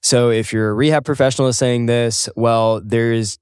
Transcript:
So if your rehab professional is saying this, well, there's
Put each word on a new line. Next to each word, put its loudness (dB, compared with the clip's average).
So 2
if -2
your -2
rehab 0
professional 0
is -2
saying 0
this, 0
well, 2
there's -2